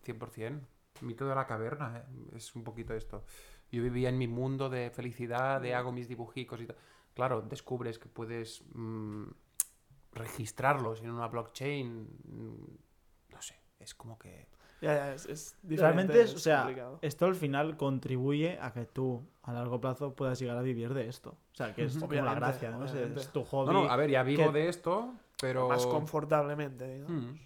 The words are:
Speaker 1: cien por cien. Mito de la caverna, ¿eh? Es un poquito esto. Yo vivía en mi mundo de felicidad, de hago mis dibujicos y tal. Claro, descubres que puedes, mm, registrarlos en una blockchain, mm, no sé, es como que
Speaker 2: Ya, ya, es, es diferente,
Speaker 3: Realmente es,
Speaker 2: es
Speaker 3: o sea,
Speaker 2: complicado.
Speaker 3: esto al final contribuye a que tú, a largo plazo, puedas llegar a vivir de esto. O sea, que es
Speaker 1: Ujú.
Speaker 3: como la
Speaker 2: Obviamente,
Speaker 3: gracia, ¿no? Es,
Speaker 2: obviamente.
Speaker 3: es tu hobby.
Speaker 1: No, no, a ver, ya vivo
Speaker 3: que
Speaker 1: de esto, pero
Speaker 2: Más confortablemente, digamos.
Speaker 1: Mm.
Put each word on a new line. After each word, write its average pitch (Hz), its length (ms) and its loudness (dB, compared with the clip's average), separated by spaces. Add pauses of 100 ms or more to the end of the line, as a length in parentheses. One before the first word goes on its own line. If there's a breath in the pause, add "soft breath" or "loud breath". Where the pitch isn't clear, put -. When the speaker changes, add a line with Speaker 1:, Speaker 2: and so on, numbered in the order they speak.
Speaker 1:
cien 113 160 -10
por 117 140 -10
cien. 127 340 -8 (360)
Mito 123 260 -4
de 135 80 0
la 131 100 0
caverna, 117 540 -6
¿eh? 123 360 -16
Es - 200 -14
un 117 80 -10
poquito 113 320 -8
esto. 107 280 -8 (480 loud breath)
Yo 117 120 0
vivía 123 260 2
en 127 80 2
mi 127 100 2
mundo 131 420 0
de 123 200 -2
felicidad, 123 720 0
de 123 140 0
hago 123 160 0
mis 123 160 -6
dibujicos 120 540 -8
y 117 40 -8
tal. - 100 -12 (380 soft breath)
Claro, 123 300 2
descubres 123 560 -4
que - 100 -20
puedes, 113 540 -8 (100)
mm, 110 520 -6 (880)
registrarlos 113 880 -2
en 117 100 -8
una 117 160 -4
blockchain, 117 760 -6 (200)
mm, - 1080 -16
no - 80 -18
sé, - 140 -14 (240)
es 113 140 -16
como 113 240 -16
que 90 300 -20 (340 soft breath)
Speaker 2:
Ya, 147 140 4
ya, 139 180 0
es, 131 120 -10
es - 380 -10
diferente, 156 180 2
Speaker 3:
Realmente 185 400 10
es, 220 100 8
Speaker 2:
es - 40 -6
Speaker 3:
o - 40 -6
sea, 151 200 6
Speaker 2:
complicado. 131 420 -2
Speaker 3:
esto 156 240 2
al 185 100 6
final 151 420 0
contribuye 139 840 2
a 120 120 -6
que 120 120 -6
tú, 131 420 -2 (160)
a 123 100 -8
largo 120 280 -2
plazo, 131 340 -2
puedas 127 240 0
llegar 120 180 -2
a 123 40 -2
vivir 120 320 0
de 135 140 -2
esto. - 240 -10 (200)
O - 40 -20
sea, - 180 -4
que - 120 0
es 127 100 0
Speaker 1:
Ujú. 156 120 -2
Speaker 3:
como 147 60 -4
la 143 80 2
Speaker 2:
Obviamente, 127 260 2
Speaker 3:
gracia, 127 240 -2
¿no? 123 140 -6
Es, 131 60 -6
Speaker 2:
obviamente. 139 300 -4
Speaker 3:
es - 80 -8
tu 135 140 -2
hobby. 135 300 2
Speaker 1:
No, 190 120 8
no, - 40 0
a 123 60 4
ver, 147 140 4
ya 131 140 6
vivo 147 280 6
Speaker 3:
que 147 80 4
Speaker 1:
de 160 100 4
esto, 196 440 -2 (280)
pero 127 280 2
Speaker 2:
Más 123 160 4
confortablemente, 147 1080 0
digamos. 147 280 -4
Speaker 1:
Mm. 123 120 -8 (100)